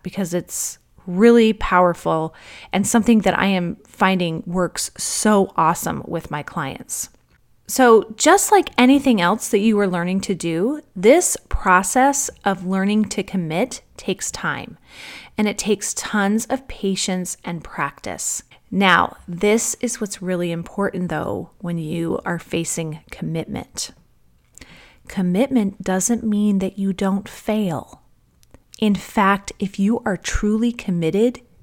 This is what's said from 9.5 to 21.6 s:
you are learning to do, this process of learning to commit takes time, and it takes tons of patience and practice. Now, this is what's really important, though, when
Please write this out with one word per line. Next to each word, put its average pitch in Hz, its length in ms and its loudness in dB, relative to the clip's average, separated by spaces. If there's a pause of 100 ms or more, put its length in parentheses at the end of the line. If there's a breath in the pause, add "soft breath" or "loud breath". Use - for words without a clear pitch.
you 214 200 4
are 202 80 2
learning 180 340 -2
to 196 140 -2
do, 175 460 -2 (140)
this 247 400 4 (140)
process 247 800 2 (160)
of 185 200 -4
learning 196 400 0
to 196 180 -4
commit 180 580 -4 (160)
takes - 340 -6
time, - 460 -8 (600 loud breath)
and 214 120 2
it - 80 -4
takes 202 360 -2
tons 208 520 -2
of 262 220 -6
patience 185 760 -4
and 170 200 -10
practice. - 800 -8 (280 soft breath)
Now, 185 460 2 (100)
this 208 540 0
is 233 180 -4
what's 202 220 -8
really 175 300 -4
important, 175 580 -4
though, 165 500 -6
when 170 180 -6